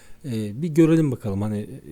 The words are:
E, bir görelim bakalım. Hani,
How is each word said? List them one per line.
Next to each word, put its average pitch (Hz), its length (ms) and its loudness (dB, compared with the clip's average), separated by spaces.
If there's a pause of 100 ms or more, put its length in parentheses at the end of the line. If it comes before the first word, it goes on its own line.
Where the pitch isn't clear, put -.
(240)
E, 110 380 -6
bir 180 60 -2
görelim 160 440 4
bakalım. 101 300 -4
Hani, 104 260 -4 (240)